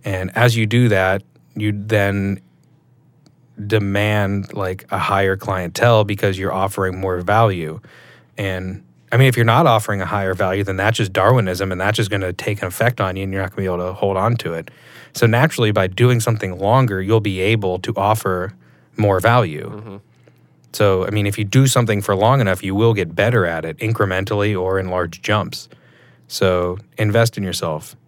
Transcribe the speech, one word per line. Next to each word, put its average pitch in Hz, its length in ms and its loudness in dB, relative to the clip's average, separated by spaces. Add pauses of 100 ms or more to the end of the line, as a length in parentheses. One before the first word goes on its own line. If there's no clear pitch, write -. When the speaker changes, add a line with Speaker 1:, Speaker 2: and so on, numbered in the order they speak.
Speaker 1:
And 95 320 -6
as 117 200 4
you 110 100 0
do 117 220 4
that, 95 340 2 (320)
you 107 200 -2
then 101 640 0 (1300)
demand, 101 880 0
like, 95 360 -6
a 98 80 -4
higher 98 380 0
clientele 98 680 0
because 98 340 -2
you're 95 140 -4
offering 95 460 -2
more 92 220 -4
value. 92 600 0 (580)
And, 95 440 -6 (300)
I 120 60 2
mean, 131 100 8
if 120 80 2
you're 117 80 4
not 127 220 4
offering 104 340 2
a 90 60 -4
higher 95 280 -2
value, 95 300 0
then 98 120 -4
that's 104 200 0
just 95 160 -2
Darwinism, 98 600 2
and 90 80 -6
that's 107 160 0
just 107 140 -2
gonna 95 220 -2
take 101 300 -6
an 95 60 -6
effect 117 320 -2
on 95 160 -2
you, 95 80 -6
and 95 80 -6
you're 95 100 -4
not 90 80 -4
gonna - 120 -10
be 95 40 -2
able 90 200 -2
to 92 60 -6
hold 98 240 -2
on 113 220 0
to 82 160 -6
it. 80 160 -10 (420)
So - 140 0
naturally, 117 460 2
by 95 160 2
doing 120 320 2
something 107 380 -2
longer, 104 440 2
you'll 107 180 2
be 98 200 -2
able 98 400 0
to 110 160 -6
offer 98 580 0 (420)
more 101 240 2
value. 95 480 0
Speaker 2:
Mm-hmm. 104 280 -16 (760)
Speaker 1:
So, 95 320 2
I 90 60 -4
mean, 104 160 0
if 101 100 -2
you 107 80 -4
do 131 220 4
something 110 340 2
for 101 140 -2
long 117 260 4
enough, 95 220 0
you 95 140 -4
will 113 180 4
get 87 200 -4
better 101 300 2
at 82 200 -4
it 82 140 -8
incrementally 104 800 -2
or 92 200 0
in 92 100 -4
large 90 320 -4
jumps. - 480 -4 (600)
So 90 500 0 (180)
invest 113 400 0
in 101 60 -6
yourself 85 540 -6 (120)